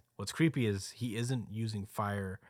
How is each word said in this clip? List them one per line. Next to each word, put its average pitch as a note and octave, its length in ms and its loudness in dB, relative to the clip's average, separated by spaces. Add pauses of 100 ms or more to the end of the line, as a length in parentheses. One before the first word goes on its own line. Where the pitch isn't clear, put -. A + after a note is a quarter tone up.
(180)
What's G2+ 140 -6
creepy D3 360 4
is G2 240 0
he A#2+ 260 -4
isn't A#2 340 0
using G#2+ 340 -2
fire G2+ 540 -2 (100)